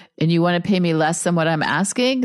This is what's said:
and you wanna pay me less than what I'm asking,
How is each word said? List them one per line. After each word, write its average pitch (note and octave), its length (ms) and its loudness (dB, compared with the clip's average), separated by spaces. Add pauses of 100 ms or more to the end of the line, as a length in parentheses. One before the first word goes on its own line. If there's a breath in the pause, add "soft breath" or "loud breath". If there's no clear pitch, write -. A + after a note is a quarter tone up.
(180 loud breath)
and D#3+ 140 0
you E3+ 100 2
wanna F3 200 0
pay F#3 180 0
me F3 140 0
less D#3+ 300 0
than F3 120 0
what D#3+ 120 2
I'm D#3+ 160 0
asking, B3 600 -2